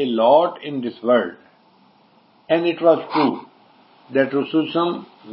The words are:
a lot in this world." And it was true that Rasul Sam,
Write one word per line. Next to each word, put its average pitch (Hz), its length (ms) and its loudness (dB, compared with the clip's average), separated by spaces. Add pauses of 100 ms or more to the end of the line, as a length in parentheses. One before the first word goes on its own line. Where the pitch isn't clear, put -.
a - 20 0 (140)
lot 131 500 4
in 139 160 -8
this - 240 -10
world." 95 240 0 (1120)
And 170 240 0
it 160 140 -10
was 160 180 4 (120)
true 135 180 2 (840)
that 135 220 0
Rasul 151 340 -2
Sam, 170 220 -2 (380)